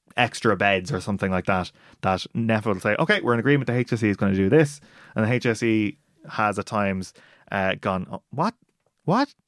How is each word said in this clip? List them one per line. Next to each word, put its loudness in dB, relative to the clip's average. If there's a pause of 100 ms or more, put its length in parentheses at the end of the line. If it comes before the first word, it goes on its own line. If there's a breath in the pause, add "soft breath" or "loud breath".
(160)
extra 0
beds 2
or -2
something -2
like 0
that, 0 (300 soft breath)
that 0 (100)
nefit 0
will 0
say, 0
"Okay, 2
we're 2
in 2
agreement 2
the -2
H -2
S -2
E 4
is 0
gonna 0
do 2
this," 2 (340 loud breath)
and 0
the 0
H -2
S 0
E 2 (320)
has 0
at -4
times, -4 (380 soft breath)
uh, 0
gone, -4
"Oh, -12
what? -4 (500)
What? 0 (140)